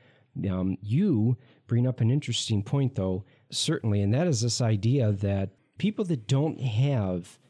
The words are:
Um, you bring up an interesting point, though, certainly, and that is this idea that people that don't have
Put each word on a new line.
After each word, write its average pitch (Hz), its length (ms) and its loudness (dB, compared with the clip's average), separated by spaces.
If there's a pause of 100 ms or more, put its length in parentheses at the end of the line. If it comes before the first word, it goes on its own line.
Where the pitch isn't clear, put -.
(480)
Um, 92 320 -2
you 123 560 2 (300)
bring 120 200 0
up 127 140 -2
an 117 100 4
interesting 113 520 0
point, 135 320 -2
though, 95 300 -2 (260)
certainly, 107 500 0
and 101 140 2
that 165 120 2
is 127 140 0
this 120 200 0
idea 113 520 2
that 98 380 0 (260)
people 214 300 -2
that 139 220 -4
don't 139 320 0
have 107 800 0 (100)